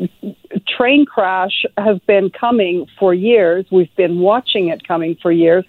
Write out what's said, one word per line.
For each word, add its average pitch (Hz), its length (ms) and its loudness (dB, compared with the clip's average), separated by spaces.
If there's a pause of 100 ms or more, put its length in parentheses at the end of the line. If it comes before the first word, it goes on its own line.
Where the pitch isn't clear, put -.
(680)
train 277 380 2
crash 190 580 -4 (140)
has 208 220 0
been 196 280 2
coming 185 580 -2 (120)
for 185 160 2
years. 190 560 2
We've 180 260 0
been 175 240 0
watching 202 480 0
it - 180 -8
coming 165 360 -4
for 175 100 0
years. 170 360 2